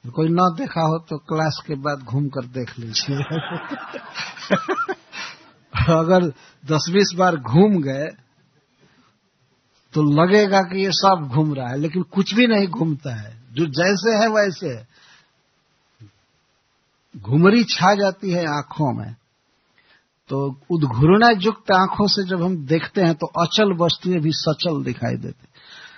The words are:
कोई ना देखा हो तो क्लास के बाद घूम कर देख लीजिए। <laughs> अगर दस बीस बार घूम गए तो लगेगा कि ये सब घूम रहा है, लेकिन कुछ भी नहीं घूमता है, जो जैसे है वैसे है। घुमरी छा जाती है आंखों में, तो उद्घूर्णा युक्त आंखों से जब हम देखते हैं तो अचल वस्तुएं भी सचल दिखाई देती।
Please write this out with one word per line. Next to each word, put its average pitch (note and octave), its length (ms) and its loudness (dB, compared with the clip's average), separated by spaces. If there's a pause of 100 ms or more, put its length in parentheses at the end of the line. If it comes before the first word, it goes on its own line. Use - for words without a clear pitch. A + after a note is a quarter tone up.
कोई D#3 220 -2
ना F3 300 2
देखा A3+ 220 -6
हो D#3+ 180 0
तो D#3+ 200 -10
क्लास D#3 480 -4
के D#3 80 -6
बाद C#3 260 -6
घूम C3 280 -4
कर B2+ 180 -8
देख B2 320 -10
लीजिए। A#2 380 -6
<laughs> - 2750 -6
अगर E3 380 2 (320)
दस D3+ 280 -2
बीस F#3+ 260 2
बार F3+ 180 2
घूम D#3+ 460 4
गए C3+ 260 -6 (1800)
तो D#3 100 2
लगेगा F#3+ 600 4
कि F#3+ 220 -2
ये F#3+ 80 -2
सब F3 420 2
घूम D3+ 200 0
रहा B2+ 140 -6
है, C3 100 -6
लेकिन E3 240 -4
कुछ F#3+ 320 -2
भी B3 120 4
नहीं G3+ 220 2
घूमता D#3 460 -4
है, A2+ 280 -14 (100)
जो D#3 140 -2
जैसे F#3 500 0
है A3 120 2
वैसे G3+ 400 0
है। A#2 200 -10 (2250)
घुमरी E3+ 480 4
छा F#3+ 300 2
जाती G3 360 -2
है F3 140 -2
आंखों D3 540 -4
में, A2 180 -12 (1120)
तो C#3 320 -4 (100)
उद्घूर्णा E3 680 6
युक्त G#3 340 -2
आंखों F#3+ 360 2
से F#3+ 200 -2
जब F3+ 140 -2
हम F3 240 -2
देखते D#3+ 340 -2
हैं E3 140 4
तो E3 120 -6
अचल F#3+ 460 2
वस्तुएं F3 480 0
भी D#3 120 0
सचल D3+ 520 -4
दिखाई A#2+ 300 -4
देती। - 340 -12 (500)